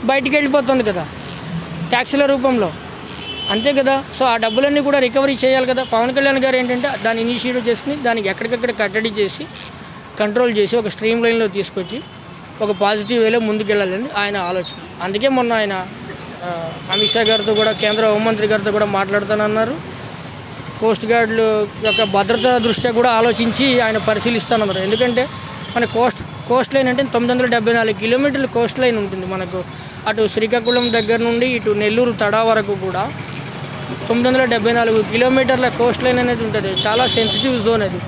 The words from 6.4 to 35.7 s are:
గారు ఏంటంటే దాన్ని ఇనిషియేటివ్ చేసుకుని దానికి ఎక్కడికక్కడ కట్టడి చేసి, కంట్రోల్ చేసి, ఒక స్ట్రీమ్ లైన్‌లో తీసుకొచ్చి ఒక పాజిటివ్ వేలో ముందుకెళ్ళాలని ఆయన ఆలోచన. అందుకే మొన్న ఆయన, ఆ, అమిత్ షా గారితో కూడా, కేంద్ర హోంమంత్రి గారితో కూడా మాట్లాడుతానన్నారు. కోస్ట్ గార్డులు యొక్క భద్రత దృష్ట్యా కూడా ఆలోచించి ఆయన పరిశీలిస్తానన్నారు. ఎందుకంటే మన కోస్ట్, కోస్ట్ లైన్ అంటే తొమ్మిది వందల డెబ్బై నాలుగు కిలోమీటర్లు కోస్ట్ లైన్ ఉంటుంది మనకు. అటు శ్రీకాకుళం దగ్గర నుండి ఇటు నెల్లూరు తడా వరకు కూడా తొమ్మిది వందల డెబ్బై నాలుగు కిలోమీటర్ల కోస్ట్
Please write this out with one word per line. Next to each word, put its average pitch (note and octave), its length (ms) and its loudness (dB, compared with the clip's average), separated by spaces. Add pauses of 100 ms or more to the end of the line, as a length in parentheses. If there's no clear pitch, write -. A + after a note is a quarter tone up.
గారు C4 100 2
ఏంటంటే B3 340 0 (160)
దాన్ని A3+ 240 0
ఇనిషియేటివ్ B3 400 0
చేసుకుని C#4 260 -2
దానికి A#3 340 0
ఎక్కడికక్కడ A3+ 420 -4 (100)
కట్టడి G#3+ 280 -2 (100)
చేసి, G#3 260 -2 (760)
కంట్రోల్ G#3+ 380 2
చేసి, G#3 200 2
ఒక G#3+ 100 0
స్ట్రీమ్ A3+ 380 0
లైన్‌లో A3+ 220 2
తీసుకొచ్చి F#3+ 520 -6 (640)
ఒక G#3 100 0
పాజిటివ్ G#3 520 2
వేలో A3+ 160 4
ముందుకెళ్ళాలని G#3 680 0 (120)
ఆయన G3+ 200 -2 (120)
ఆలోచన. F3+ 280 -4 (280)
అందుకే G#3 220 0
మొన్న B3+ 260 2
ఆయన, G3 320 -2 (600)
ఆ, E3 240 -6 (220)
అమిత్ G3+ 200 2
షా A3+ 100 2
గారితో G#3+ 380 2
కూడా, A3 120 4
కేంద్ర G#3+ 340 0
హోంమంత్రి G#3+ 420 2
గారితో G#3 240 2
కూడా G#3 140 2
మాట్లాడుతానన్నారు. G#3 1080 0 (880)
కోస్ట్ A3+ 240 2
గార్డులు A3 420 2 (400)
యొక్క A3 160 2
భద్రత G3+ 440 2 (180)
దృష్ట్యా A#3 260 2
కూడా A#3+ 180 4 (100)
ఆలోచించి A#3 680 2
ఆయన A3 120 0
పరిశీలిస్తానన్నారు. G#3+ 840 0
ఎందుకంటే A3 480 2 (480)
మన A#3+ 100 2
కోస్ట్, A3+ 360 0 (280)
కోస్ట్ B3+ 260 2
లైన్ C4+ 160 2
అంటే B3+ 120 0
తొమ్మిది A#3+ 300 0
వందల B3 120 2
డెబ్బై A#3 280 2
నాలుగు A3 300 2
కిలోమీటర్లు C4 440 2
కోస్ట్ A#3 320 0
లైన్ A#3+ 240 2
ఉంటుంది F#3 220 -6
మనకు. F#3 380 -6 (440)
అటు G#3+ 260 0
శ్రీకాకుళం A#3 600 0
దగ్గర A3+ 340 0
నుండి A#3 180 2 (120)
ఇటు G#3+ 120 -2 (140)
నెల్లూరు A#3 280 2 (100)
తడా A3 220 2
వరకు A3 300 2 (120)
కూడా F#3 180 -2 (1040)
తొమ్మిది A#3+ 220 2
వందల C4 140 4
డెబ్బై A#3 360 2
నాలుగు A3+ 200 4 (120)
కిలోమీటర్ల B3+ 560 4
కోస్ట్ A#3+ 360 0